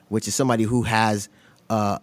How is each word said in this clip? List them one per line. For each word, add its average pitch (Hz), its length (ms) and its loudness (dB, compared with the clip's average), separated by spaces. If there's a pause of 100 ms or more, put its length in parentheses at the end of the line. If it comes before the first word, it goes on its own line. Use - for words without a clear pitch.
which 107 180 -4
is 101 80 -4
somebody 120 300 2
who 120 180 0
has, 110 460 0 (400)
uh, 107 340 0